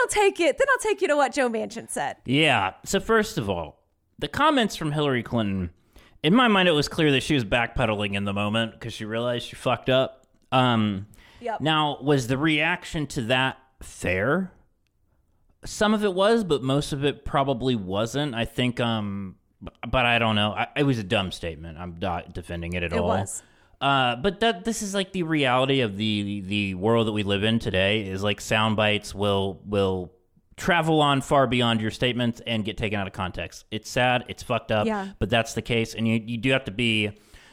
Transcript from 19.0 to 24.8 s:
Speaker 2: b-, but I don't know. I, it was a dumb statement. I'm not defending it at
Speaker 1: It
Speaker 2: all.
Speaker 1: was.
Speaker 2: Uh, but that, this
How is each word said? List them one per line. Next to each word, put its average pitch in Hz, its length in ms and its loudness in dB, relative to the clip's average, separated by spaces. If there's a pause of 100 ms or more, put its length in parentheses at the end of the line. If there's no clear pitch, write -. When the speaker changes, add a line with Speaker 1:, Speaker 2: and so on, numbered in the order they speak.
Speaker 2:
b-, - 80 -12 (180)
but 123 160 2
I 120 140 4
don't 113 160 2
know. 104 180 2
I, 107 140 -4 (100)
it 143 80 2
was 135 140 2
a 107 60 -4
dumb 95 260 0
statement. 80 480 -10
I'm 87 220 -10
not 90 320 -6
defending 85 420 -8
it 90 80 -4
at 85 100 -4
Speaker 1:
It 85 60 2
Speaker 2:
all. 87 100 0
Speaker 1:
was. 98 340 -2 (380)
Speaker 2:
Uh, 131 360 0
but 185 240 -2
that, 226 240 0
this 226 180 -4